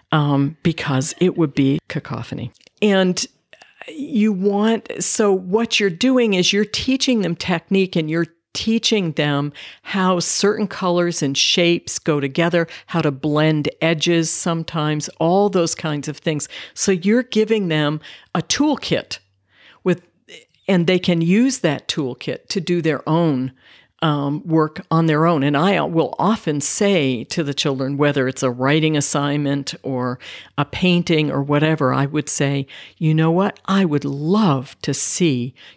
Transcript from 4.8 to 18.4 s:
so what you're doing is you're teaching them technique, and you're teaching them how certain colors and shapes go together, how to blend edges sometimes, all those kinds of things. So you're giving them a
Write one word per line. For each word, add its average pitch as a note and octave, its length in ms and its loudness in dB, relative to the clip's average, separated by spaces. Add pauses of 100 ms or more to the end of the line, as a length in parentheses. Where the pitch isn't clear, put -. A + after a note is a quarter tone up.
so G#3 280 0
what F#3+ 480 0
you're G3+ 120 2
doing A#3+ 420 2
is F3+ 180 2
you're G3+ 140 2
teaching B3+ 560 0
them E3+ 140 -2
technique, F#3 600 0
and D#3+ 140 0
you're E3 160 0 (280)
teaching A3 580 0
them D3 400 0 (300)
how F#3 380 0
certain G#3 460 0
colors F3 560 -2
and C#3 160 -2
shapes - 640 0
go D3 220 0
together, E3 460 0 (200)
how E3 140 -2
to D3+ 100 2
blend D3+ 580 0 (120)
edges E3 500 0
sometimes, D#3+ 800 -2 (100)
all F#3+ 300 4
those F3 260 0
kinds D3 320 -4
of D3+ 100 -8
things. D3+ 300 -4 (260)
So - 200 0
you're G3+ 280 2
giving G#3+ 460 0
them D3+ 320 0 (340)
a E3+ 80 0